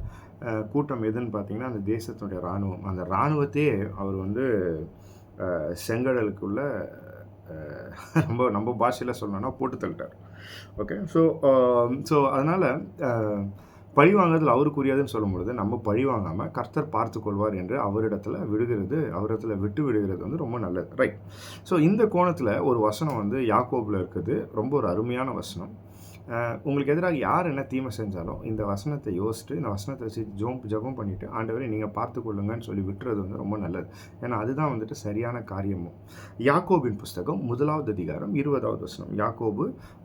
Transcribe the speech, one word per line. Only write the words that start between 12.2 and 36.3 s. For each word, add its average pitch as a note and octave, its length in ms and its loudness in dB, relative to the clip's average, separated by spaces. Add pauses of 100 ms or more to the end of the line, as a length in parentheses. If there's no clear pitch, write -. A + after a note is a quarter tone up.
அதனால, C#3+ 460 2 (220)
அஹ், G#2+ 520 0 (440)
பழி E3+ 220 8
வாங்குறதுல D#3 640 6
அவருக்குரியதுன்னு C3+ 280 2
சொல்லும் G#2+ 260 0
பொழுது, F#2 220 -2
நம்ம A2+ 240 0
பழி A#2 280 2
வாங்காம G2+ 460 -2
கர்த்தர் - 380 -2
பார்த்துக் A2 340 -2
கொள்வார் G#2 300 2
என்று F#2+ 280 -2
அவரிடத்துல A2 680 0
விடுகிறது, A2 480 0
அவரிடத்துல G#2+ 600 -2
விட்டு G2+ 260 0
விடுகிறது G2+ 380 2
வந்து A2+ 160 -4
ரொம்ப A#2+ 220 -4
நல்லது. F2+ 360 -2
ரைட். - 220 2 (460)
So, F3+ 160 4
இந்த G3+ 260 6
கோணத்துல E3+ 580 4
ஒரு B2 160 4
வசனம் A#2 380 2
வந்து G#2+ 220 0
யாக்கோபுல A#2 540 2
இருக்குது. F2+ 600 0
ரொம்ப B2 240 0
ஒரு A#2 100 2
அருமையான A#2+ 440 0
வசனம். G2+ 540 -8 (420)
அஹ், A#2 360 -2
உங்களுக்கு C#3+ 280 2
எதிராக E3+ 240 2
யார் D#3 300 2
என்ன C#3 160 0
தீமை B2+ 360 -2
செஞ்சாலும், F#2+ 460 -4
இந்த A2 220 -2
வசனத்தை G2+ 560 -2
யோசிச்சுட்டு, A2 340 -4
இந்த C#3 120 -4
வசனத்தை A2+ 400 -4
வச்சு G#2+ 200 -4 (100)
ஜெபம், B2 300 -4
ஜெபம் A2 280 -2
பண்ணிட்டு, G2+ 320 -6
"ஆண்டவரே, A2+ 400 -4
நீங்க G#2+ 200 -2
பார்த்துக் A2+ 420 -4
கொள்ளுங்கன்னு" G#2 320 -2
சொல்லி G2+ 200 -2
விட்டுறது G2 380 -2
வந்து G2 180 -4
ரொம்ப G#2 200 -2
நல்லது. F2+ 300 -4 (340)
ஏன்னா, A#2+ 80 -4
அதுதான் C3 420 0
வந்துட்டு A2 200 -4
சரியான A#2 480 -4
காரியமும். F#2+ 540 -4 (440)